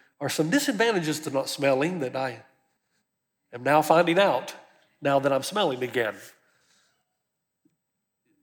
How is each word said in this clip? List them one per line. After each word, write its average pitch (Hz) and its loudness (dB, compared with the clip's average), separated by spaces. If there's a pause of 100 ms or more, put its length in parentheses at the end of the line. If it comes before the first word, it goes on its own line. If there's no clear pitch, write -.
(200)
are 143 -4
some 160 0
disadvantages 190 0
to - -10
not 135 -2
smelling 143 0
that 127 -6
I 127 -6 (1080)
am 120 -14
now 143 4
finding 170 4
out 180 0 (460)
now 139 2
that 139 0
I'm 135 0
smelling 151 -2
again. 113 -2 (2250)